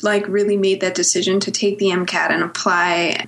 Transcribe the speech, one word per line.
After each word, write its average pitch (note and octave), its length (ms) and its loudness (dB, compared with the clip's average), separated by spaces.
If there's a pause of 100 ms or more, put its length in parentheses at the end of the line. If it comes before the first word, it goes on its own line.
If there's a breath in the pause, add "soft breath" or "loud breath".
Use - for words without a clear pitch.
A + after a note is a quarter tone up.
like, G3+ 260 0
really G3+ 300 2
made F#3+ 240 2
that F3+ 140 -2
decision F#3 460 0
to F#3+ 100 -6
take G3+ 280 0
the F#3+ 120 2
M F3+ 140 0
cat E3 260 -2
and E3 120 0
apply, F3 840 0